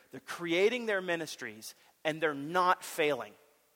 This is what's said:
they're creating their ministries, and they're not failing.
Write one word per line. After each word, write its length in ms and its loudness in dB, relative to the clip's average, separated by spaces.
they're 140 -12
creating 600 2
their 160 0
ministries, 720 -6
and 160 -2
they're 140 2
not 500 2
failing. 480 0